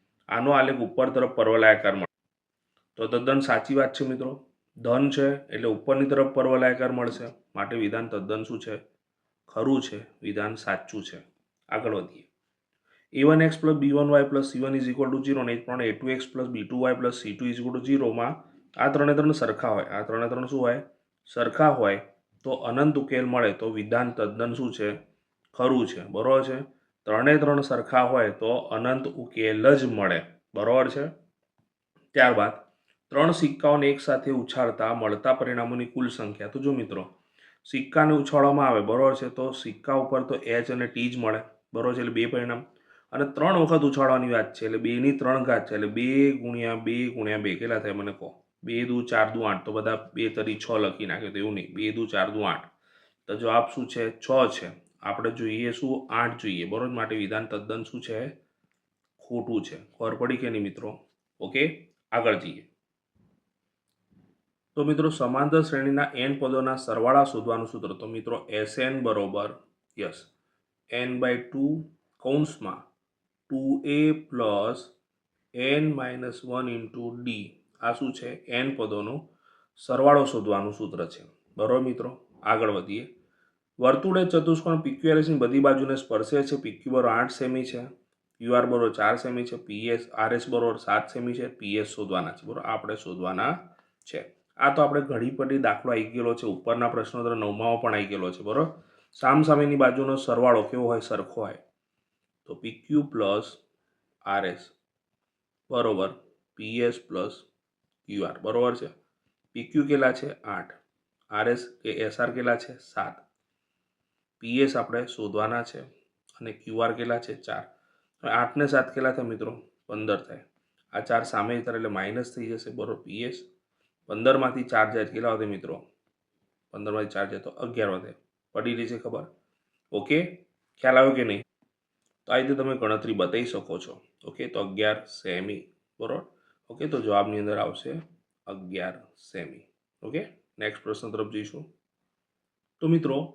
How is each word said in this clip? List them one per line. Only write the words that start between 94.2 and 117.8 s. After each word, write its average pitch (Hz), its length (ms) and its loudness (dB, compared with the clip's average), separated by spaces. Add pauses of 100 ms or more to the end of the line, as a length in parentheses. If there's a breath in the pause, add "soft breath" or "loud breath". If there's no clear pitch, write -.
આ 143 160 4
તો 151 80 4
આપણે 147 200 2
ઘડી 127 300 -4
પડી 135 260 -2
દાખલો 123 340 0
આવી 113 120 0
ગયેલો 117 300 -2
છે, - 120 -6
ઉપરના 117 440 -2
પ્રશ્નો 117 340 -6
તો 117 120 -2
નવમામાં 110 460 -2
પણ 113 120 0
આવી 104 120 0
ગયેલો 95 260 -4
છે. 90 120 -14
બરોબર? 135 380 -2 (320 soft breath)
સામસામેની 147 640 4
બાજુનો 135 400 4
સરવાળો 123 480 4
કેવો 123 220 -4
હોય? 117 140 0
સરખો 107 420 -6
હોય. 98 160 -8 (880)
તો 85 100 -14
પી 113 160 -12
ક્યુ 147 320 0
પ્લસ 107 540 -2 (640)
આર 98 240 -2
એસ 90 240 -8 (1000)
બરોબર 107 400 0 (460)
પી 110 240 -8
એસ 120 280 0
પ્લસ 95 360 -6 (640)
ક્યુ 101 180 -6
આર. - 160 -8
બરોબર 120 360 0
છે? 110 120 -10 (640)
પી 120 120 -12
ક્યુ 147 240 2
કેટલા 135 240 4
છે? - 300 -8
આઠ. 98 320 -10 (560)
આર 110 200 0
એસ 120 340 -2
કે 113 80 -4
એસ 107 280 -4
આર 120 120 0
કેટલા 120 240 0
છે? - 220 -12
સાત. - 380 -8 (1200)
પી 120 200 -4
એસ 135 160 4
આપણે 120 300 -2
શોધવાના 110 580 -4
છે - 180 -14 (600)
અને 117 100 -12
ક્યુ 110 260 -10
આર 113 160 2
કેટલા 117 260 -2
છે? - 160 -12
ચાર. 107 280 -10 (600)